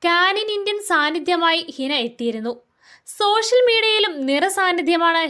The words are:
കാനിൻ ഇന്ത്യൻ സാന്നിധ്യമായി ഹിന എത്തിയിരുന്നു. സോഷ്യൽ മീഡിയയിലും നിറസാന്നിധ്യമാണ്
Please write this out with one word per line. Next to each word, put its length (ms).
കാനിൻ 540
ഇന്ത്യൻ 220
സാന്നിധ്യമായി 720
ഹിന 180
എത്തിയിരുന്നു. 480
സോഷ്യൽ 640
മീഡിയയിലും 440
നിറസാന്നിധ്യമാണ് 1040